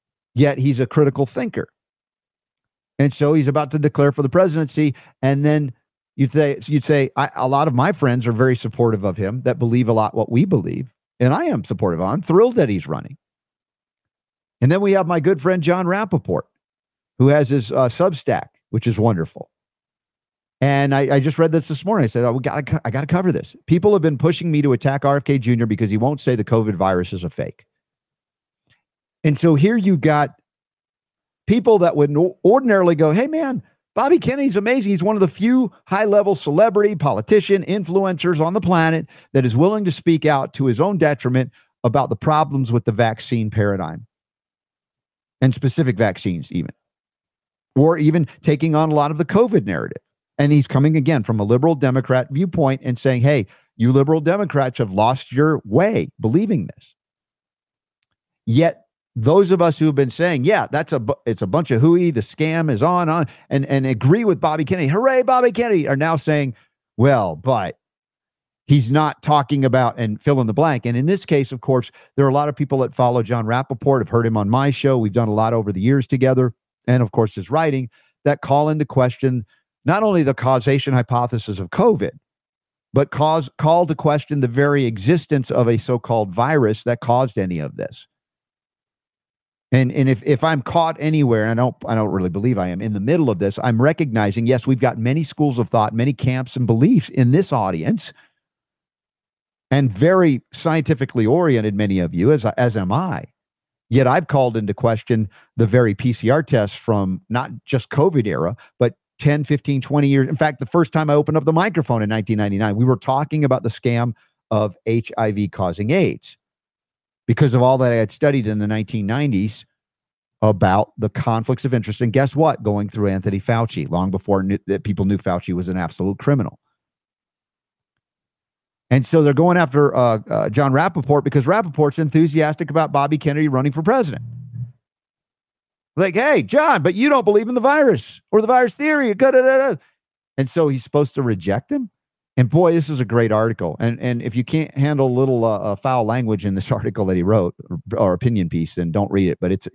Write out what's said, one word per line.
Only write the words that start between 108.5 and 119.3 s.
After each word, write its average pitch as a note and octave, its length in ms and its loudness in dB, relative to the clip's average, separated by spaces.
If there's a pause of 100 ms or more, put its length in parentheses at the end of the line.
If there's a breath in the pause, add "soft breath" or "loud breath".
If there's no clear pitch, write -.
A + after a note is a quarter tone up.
but A#2+ 160 0 (260)
ten, D3 240 0
fifteen, C#3 380 -2
twenty C#3+ 260 0
years. C#3 200 2
In D3 80 -4
fact, D3+ 240 -2
the C3+ 60 -8
first E3+ 260 0
time D#3 160 -2
I D3 60 2
opened D3 240 2
up D3 80 -2
the D#3+ 80 2
microphone D#3+ 480 0
in G#2 80 -2
nineteen A2 300 -2
ninety-nine, G2+ 360 -2
we A#2 100 0
were B2+ 120 2
talking C#3+ 480 -2
about B2+ 160 0
the A#2 80 -4
scam A#2+ 440 -2 (360)
of G#2+ 260 -2 (120)
H A2+ 280 -2
I A2 160 0
V G2+ 160 -2
causing F#2+ 440 -4
aids D#3+ 460 -2 (920)
because A#2+ 260 2
of B2 80 2
all C3 160 4
that B2+ 140 0
I A#2 60 0
had A2 120 0
studied C#3 380 -2
in G#2+ 100 -2
the G#2 80 -2
nineteen G#2+ 400 -4
nineties A2 580 -4 (800)